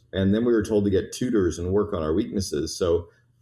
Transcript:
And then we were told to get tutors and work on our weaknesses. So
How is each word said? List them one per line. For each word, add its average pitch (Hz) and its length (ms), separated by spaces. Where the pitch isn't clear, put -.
And 95 220
then 113 100
we 120 100
were 110 100
told 104 220
to 104 40
get 92 220
tutors 98 480
and 90 120
work 101 220
on 87 80
our 78 140
weaknesses. 80 600
So 85 340